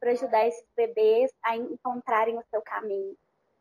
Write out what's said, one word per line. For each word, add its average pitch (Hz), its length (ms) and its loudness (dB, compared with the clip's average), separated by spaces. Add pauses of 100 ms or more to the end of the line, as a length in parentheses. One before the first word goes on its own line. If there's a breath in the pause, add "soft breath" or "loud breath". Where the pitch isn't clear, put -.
pra 240 100 0
ajudar 233 360 2
esses 233 280 -4
bebês 226 560 2 (100)
a 226 160 -2
encontrarem 240 800 -2
o 233 140 -10
seu 214 120 -2
caminho? 202 540 -8 (440)